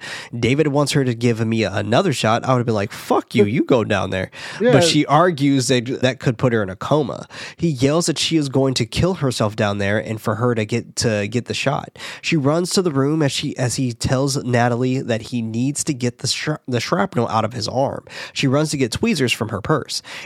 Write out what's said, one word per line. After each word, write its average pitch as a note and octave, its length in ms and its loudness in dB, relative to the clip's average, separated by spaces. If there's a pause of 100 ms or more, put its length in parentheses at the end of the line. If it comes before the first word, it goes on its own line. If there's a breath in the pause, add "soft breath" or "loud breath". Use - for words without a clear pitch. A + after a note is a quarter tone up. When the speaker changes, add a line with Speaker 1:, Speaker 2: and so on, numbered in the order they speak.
(380 loud breath)
Speaker 1:
David C#3 300 2
wants C#3+ 240 2
her C#3+ 120 2
to B2 120 2
give A#2 300 2
Mia A2 280 0
another A#2+ 400 2
shot. A#2 320 2
I C3 80 4
would B2+ 60 4
have A#2 60 0
been A2+ 100 0
like, G2+ 160 0
"Fuck - 440 -2
you, G#2+ 100 6
you B2+ 180 0
go B2 200 4
down F#2+ 260 0
there." F#2+ 200 -4 (320 loud breath)
Speaker 2:
Yeah. A#3+ 120 4
Speaker 1:
But - 100 8
she D#3+ 220 4
argues C#3+ 640 4
that B2 160 2 (160)
that B2+ 180 0
could B2 180 0
put B2 160 2
her A2+ 80 2
in F#2+ 80 -4
a F#2+ 60 -8
coma. B2 520 -2 (300 loud breath)
He E3+ 120 0
yells C#3+ 380 2
that D#3 120 -2
she - 180 0
is C#3+ 120 0
going C3+ 260 2
to B2 100 0
kill F3 300 -2
herself A#2 400 0
down G#2 220 0
there G2+ 200 0
and A2 220 -4
for A#2 160 -2
her A#2+ 200 0
to A2 100 -2
get, A2+ 320 -6
to G#2 300 0
get A2+ 180 -4
the - 80 -8
shot. - 440 -4 (240 loud breath)
She - 140 -2
runs D#3+ 360 0
to G3+ 100 2
the F3 100 0
room C#3+ 300 2
as C#3 100 2
she, - 260 -6
as B2 180 -2
he B2 180 -2
tells C3 500 0
Natalie B2 580 2
that A2+ 220 -2
he A#2+ 180 -6
needs A#2 440 -2
to D#3+ 80 -2
get B2 260 -4
the - 80 -6
shra-, - 400 -2
the B2 140 0
shrapnel F3 480 0
out A2 160 2
of A2+ 80 -6
his G#2+ 140 -6
arm. A#2+ 380 -4 (280 loud breath)
She - 140 0
runs D3 240 2
to D3+ 60 -4
get B2+ 140 0
tweezers D3 400 0
from - 180 -4
her G2+ 120 -6
purse. - 400 -2 (240 loud breath)